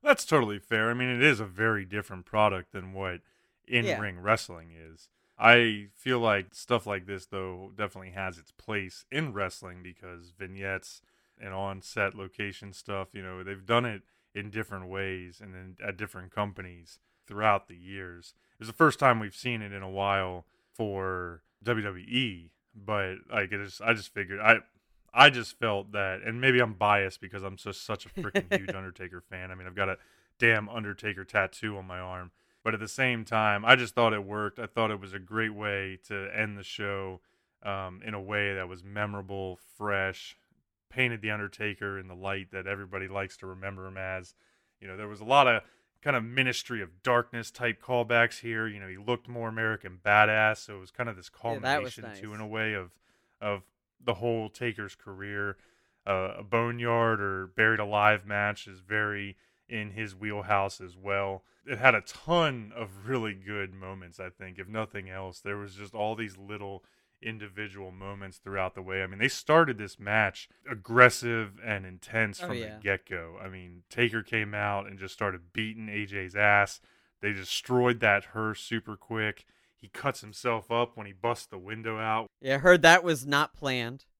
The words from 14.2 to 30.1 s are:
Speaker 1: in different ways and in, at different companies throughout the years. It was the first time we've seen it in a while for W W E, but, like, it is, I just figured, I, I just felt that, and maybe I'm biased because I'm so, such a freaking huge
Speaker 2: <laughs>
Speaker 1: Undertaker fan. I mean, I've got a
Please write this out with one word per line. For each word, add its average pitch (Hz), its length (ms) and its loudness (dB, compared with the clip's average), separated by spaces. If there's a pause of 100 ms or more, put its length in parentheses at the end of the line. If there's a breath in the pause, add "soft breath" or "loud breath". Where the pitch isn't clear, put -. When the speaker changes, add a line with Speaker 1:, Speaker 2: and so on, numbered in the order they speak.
Speaker 1:
in 104 160 -8
different 101 380 -8
ways 92 540 -8
and 98 120 -18
in, 92 220 -16 (100)
at 98 120 -6
different 92 340 -10
companies 92 680 -8 (280)
throughout 104 400 2
the 90 80 -20
years. 90 580 -14 (200)
It - 60 -20
was 110 100 -12
the - 40 -14
first 156 260 6
time 123 200 6
we've 104 160 -8
seen 120 260 -6
it 101 120 -10
in 98 80 -10
a 95 80 -10
while 95 560 0 (260)
for 95 720 -4 (220)
W 110 220 0
W 92 200 -8
E, 104 460 -4 (220)
but, 101 420 -4 (140)
like, 101 220 -2
it 104 80 -4
is, 98 240 -12
I 113 100 2
just 104 200 -4
figured, 98 260 -6
I, 107 200 8 (540)
I 135 160 12
just 120 300 -4
felt 104 320 -2
that, 98 300 -4
and 113 180 -6
maybe 127 220 6
I'm 110 140 2
biased 101 440 4
because 98 240 -12
I'm 95 140 -8
so, 101 160 -10
such - 320 -8
a - 40 -20
freaking 190 480 -2
huge 98 120 -4
Speaker 2:
<laughs> - 60 -6
Speaker 1:
Undertaker 92 440 -12
fan. 92 320 -14
I 92 40 -12
mean, 92 120 -14
I've 90 80 -14
got 98 140 0
a 95 80 -4 (420)